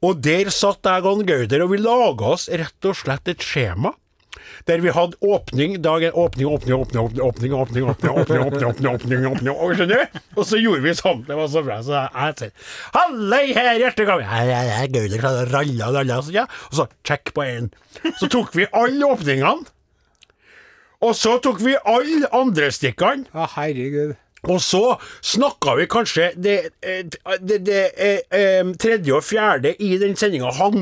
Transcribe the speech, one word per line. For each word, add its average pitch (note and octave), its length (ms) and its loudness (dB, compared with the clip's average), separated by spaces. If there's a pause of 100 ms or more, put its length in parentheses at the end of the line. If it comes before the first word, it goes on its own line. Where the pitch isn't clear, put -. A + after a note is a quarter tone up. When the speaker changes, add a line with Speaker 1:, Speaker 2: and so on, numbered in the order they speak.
Speaker 1:
Og F3 220 0
der F3 260 2
satt G3+ 380 0
jeg F#3 180 2
og G3+ 220 2
Gauder, C3+ 340 2
og F3+ 140 2
vi G#3 60 0
laget A3 440 2
oss D#3 240 0
rett E3 400 -4
og F#3 80 -2
slett C3+ 320 -6
et F3 160 -6
skjema, A#2 460 -2 (720)
der E3+ 160 2
vi F3 120 4
hadde E3+ 280 0
åpning, F#3+ 600 0
dag D#3+ 260 2
en, E3 100 -2
åpning, C#3 300 0
åpning, C3+ 260 0
åpning, B2+ 280 -2
åpning, A#2 200 -2
åpning, B2+ 320 -2
åpning, B2+ 300 -2
åpning, C3+ 280 0
åpning, D3 300 2
åpning, C3+ 240 0
åpning, A#2+ 280 -2
åpning, B2+ 360 0
åpning, B2+ 220 -2
og E3+ 260 0
skjønner F#3+ 240 2
du? - 180 -4 (180)
Og G#3 100 0
så A3 140 2
gjorde F3 240 2
vi E3+ 120 2
sånn, D3+ 300 0
det D3 100 -4
var D#3 160 -2
så D#3 120 0
bra, A2 200 -4
så C#3+ 120 -4
jeg, C3+ 180 -2
jeg C#3+ 240 -4
sier, - 320 -14 (240)
«Hallei C4 560 2
her, B3 260 2
hjertelig A3+ 300 2
velkommen.» F3 180 2
«Ja, A2+ 220 -2
ja, B2 240 2
ja, B2 240 -2
Gauder, A2 320 0 (260)
ralla, C3 460 -2
ralla», B2+ 260 0
så, D#3+ 80 -12
ja. A3+ 140 0 (240)
Og C#3+ 100 -4
så, C3+ 60 0 (180)
«Check - 320 -6
på D3 80 -4
en.» A#2+ 240 -6 (480)
Så - 140 -2
tok A#3 260 -2
vi F#3 140 2
alle C4+ 420 2
åpningene, E3 560 0 (1300)
og A3+ 160 2
så A3+ 240 2
tok G#3+ 200 0
vi C4 160 2
alle D4 600 2
andre E3 360 2
stikkene. A3 600 0
Speaker 2:
Å, D#3+ 140 -4 (100)
herregud. D3 600 -4 (320)
Speaker 1:
Og F3+ 120 2
så G#3+ 340 2 (260)
snakka G3+ 560 0
vi E3 80 2
kanskje F3+ 480 0
det, F#3 220 0 (260)
eh, F#3 220 -6 (380)
det, F#3+ 240 0
det, G3 160 2 (120)
eh, G3 300 0 (100)
eh, F#3+ 380 4 (100)
tredje G#3 320 2
og D3 100 2
fjerde F3+ 540 2
i F#3+ 240 0
den G3+ 160 0
sendinga D3+ 400 0
hang G3 240 2